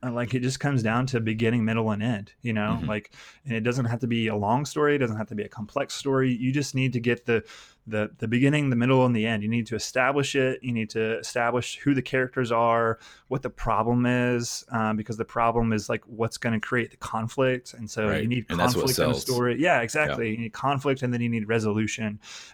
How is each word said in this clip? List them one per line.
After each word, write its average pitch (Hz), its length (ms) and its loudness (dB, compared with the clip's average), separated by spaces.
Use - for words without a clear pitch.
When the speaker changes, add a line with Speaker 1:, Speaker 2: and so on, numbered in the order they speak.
Speaker 1:
uh, 127 80 -4
like, 120 220 -4
it 127 80 -2
just 127 180 -2
comes 139 240 0
down 113 240 2
to 127 120 -2
beginning, 113 440 0
middle, 110 280 0
and 104 120 -2
end, 110 380 -4
you 117 120 -4
know? 107 240 0
Speaker 2:
Mm-hmm. 113 120 -4
Speaker 1:
Like, 107 240 -6
and 123 100 -4
it 113 60 -2
doesn't 120 240 0
have 117 140 -2
to 127 80 -2
be 117 200 0
a 107 80 -2
long 110 300 0
story. 147 300 2
It 139 40 0
doesn't 113 180 -2
have 110 100 -6
to 110 80 -10
be 104 80 -4
a 101 60 -10
complex - 440 -6
story. 131 380 0
You 123 200 0
just 135 240 -2
need 131 180 2
to 123 60 -2
get 120 260 0
the, 113 180 2
the, 107 300 -2
the 113 100 -6
beginning, 139 420 4
the 127 60 2
middle, 127 300 4
and 123 100 2
the 110 100 2
end. 110 180 0
You 107 60 -2
need 117 180 0
to 113 80 -4
establish 131 600 0
it. 131 280 0
You 123 80 -4
need 113 200 -2
to 110 280 -2
establish 120 580 -2
who 143 160 2
the 131 80 2
characters 127 500 -2
are, 117 480 2
what 127 140 -2
the 127 80 -6
problem 117 560 2
is, 123 640 0
um, 110 260 0
because 107 200 -6
the 113 80 -4
problem 117 480 2
is, 107 160 -2
like, 117 160 -2
what's 113 320 -4
gonna 113 220 0
create 117 320 -2
the - 60 -20
conflict. 123 760 -2
And 117 160 -12
so 107 200 0
Speaker 2:
Right. 101 120 0
Speaker 1:
you 110 60 0
need 120 220 0
Speaker 2:
And 87 100 -2
that's 87 160 2
what 78 100 2
Speaker 1:
conflict 127 140 2
in 82 60 2
a 80 80 2
Speaker 2:
sells. 76 80 -2
Speaker 1:
story. 123 380 0
Yeah, 160 180 4
Speaker 2:
Yeah. 120 40 2
Speaker 1:
exactly. 127 500 -2
You 110 60 -4
need 113 160 -6
conflict, 135 500 0
and 123 100 0
then 120 80 -2
you 120 80 0
need 113 180 -2
resolution. 107 720 0